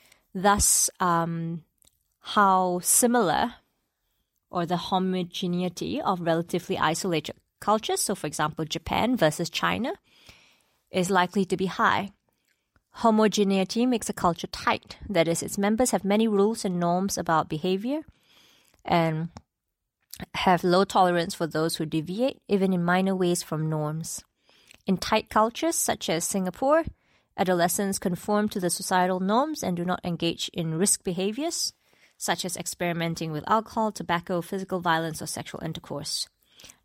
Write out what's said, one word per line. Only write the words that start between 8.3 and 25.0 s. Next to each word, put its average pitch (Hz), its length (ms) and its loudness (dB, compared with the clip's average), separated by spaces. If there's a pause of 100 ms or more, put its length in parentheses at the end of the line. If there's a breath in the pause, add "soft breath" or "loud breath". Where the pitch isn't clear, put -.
Japan 185 500 -2
versus 160 340 2
China, 196 440 -2 (960 soft breath)
is 180 200 0
likely 185 360 2
to 180 100 -2
be 185 120 0
high. 196 440 0 (840)
Homogeneity 214 920 4
makes 240 240 0
a 208 40 -6
culture 175 340 0
tight. - 500 -4 (100)
That 165 220 4
is, 165 120 0
its - 160 -8
members 214 340 2
have 190 120 0
many 208 240 4
rules 214 380 2
and 175 160 -2
norms 180 360 2
about 165 300 2
behavior 190 540 -2 (840 soft breath)
and 165 460 0 (1040)
have 180 320 2
low 180 180 6
tolerance 180 500 2
for 170 140 -4
those 160 300 -2
who 160 80 -4
deviate, 175 640 -2
even 190 240 2
in 175 100 0
minor 185 320 2
ways, 175 280 0
from 156 260 -4
norms. 156 540 -4 (640 soft breath)
In 190 120 2
tight - 320 -2